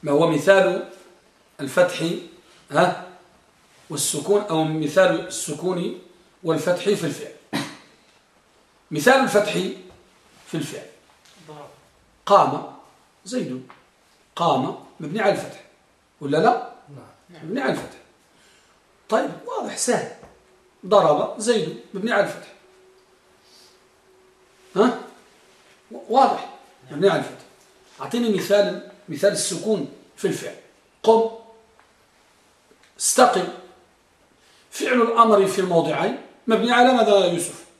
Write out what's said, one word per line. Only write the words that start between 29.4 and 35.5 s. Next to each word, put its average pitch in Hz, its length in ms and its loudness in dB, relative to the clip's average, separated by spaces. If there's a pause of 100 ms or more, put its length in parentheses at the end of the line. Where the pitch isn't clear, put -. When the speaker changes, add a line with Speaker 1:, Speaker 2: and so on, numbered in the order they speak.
Speaker 1:
في - 100 -6
الفعل. - 300 -6 (460)
قم، 220 280 4 (1700)
استقم. - 480 2 (1200)
فعل 247 320 0
الأمر 220 440 4
في - 120 -4